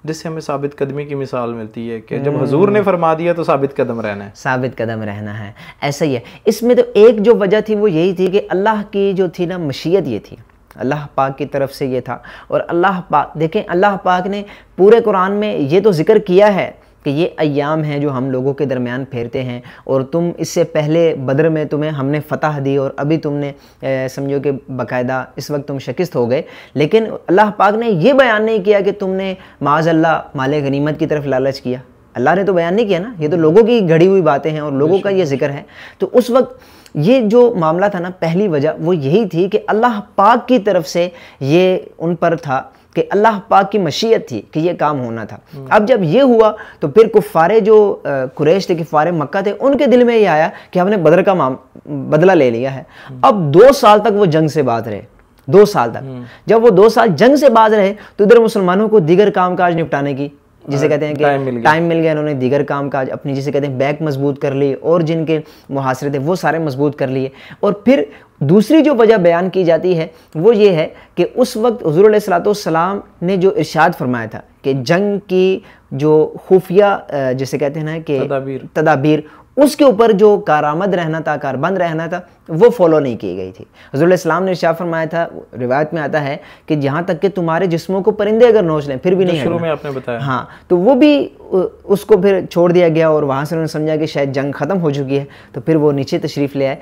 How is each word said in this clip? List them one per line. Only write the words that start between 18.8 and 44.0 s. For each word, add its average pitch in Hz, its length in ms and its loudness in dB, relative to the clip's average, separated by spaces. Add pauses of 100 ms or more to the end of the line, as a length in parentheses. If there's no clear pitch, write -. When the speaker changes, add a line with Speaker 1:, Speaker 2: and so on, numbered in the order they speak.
Speaker 2:
फेरते 120 340 -8
हैं 123 240 -8 (240)
और 131 160 0
तुम 170 260 -2 (100)
इससे 165 240 -2
पहले 156 500 0
बद्र 139 360 0
में 156 180 -2
तुम्हें 151 240 -4
हमने 143 280 -4
फतह 147 400 -4
दी 139 180 -2
और 135 220 -4
अभी 151 180 -2
तुमने, 143 360 -6 (300)
ए, 131 260 -4
समझो 139 300 -4
कि 139 120 -2
बाकायदा 127 760 -6 (100)
इस 147 140 -10
वक्त 143 160 -6
तुम 139 120 -8
शिकस्त 139 360 -6
हो 120 120 0
गए। 143 160 -2 (320)
लेकिन 208 300 2
अल्लाह 208 440 0
पाक 196 260 0
ने 233 140 -2
ये 208 240 2
बयान 233 300 2
नहीं 220 200 -2
किया 202 180 2
कि 196 100 0
तुमने 190 460 -6 (260)
माज़ल्लाह 160 720 0
माले 139 240 -2
गनीमत 143 360 -2
की 160 80 -2
तरफ 147 200 -4
लालच 131 340 -2
किया। 127 220 -6 (340)
अल्लाह 139 200 0
ने 196 80 0
तो 190 100 0
बयान 175 220 0
नहीं 220 120 0
किया 180 120 0
ना, 226 200 -10
ये 151 80 -2
तो 175 100 -2
लोगों 165 260 4
की 233 180 2
घड़ी 165 240 4
हुई 190 160 4
बातें 151 300 0
हैं 156 100 -6
और 147 120 -6
लोगों 156 260 2
का 196 100 -4
Speaker 1:
बेशक। 190 100 0
Speaker 2:
ये 175 60 0
जिक्र 139 240 -2
है। 143 160 -10 (340)
तो 190 80 -2
उस 240 240 2
वक्त 254 260 0 (400)
ये 233 240 2
जो 233 340 4
मामला 175 340 0
था 190 100 -6
ना, 175 100 -8
पहली 180 380 -2
वजह 151 320 0
वो 165 140 -2
यही 170 320 0
थी 180 240 -2
कि 208 80 -2
अल्लाह 214 420 -2
पाक 214 460 2
की 254 140 2
तरफ 190 260 0
से 180 260 -4 (300)
ये 180 580 0
उन 170 160 -4
पर 165 220 -2
था 135 340 -6 (240)
कि 165 60 0
अल्लाह 208 380 0
पाक 196 300 2
की 214 80 -4
मशीयत 202 540 -2